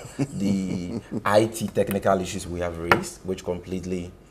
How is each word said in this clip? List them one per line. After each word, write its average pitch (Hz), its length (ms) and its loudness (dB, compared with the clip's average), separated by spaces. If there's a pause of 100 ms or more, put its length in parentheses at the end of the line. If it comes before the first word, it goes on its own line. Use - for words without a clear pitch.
<laughs> - 100 -18
the 95 800 0 (240)
I 107 220 6
T 110 220 -4
technical 98 520 2
issues 90 280 -4
we 87 120 -4
have 87 180 -2
raised, - 460 2
which 92 200 -4
completely 90 680 -4 (200)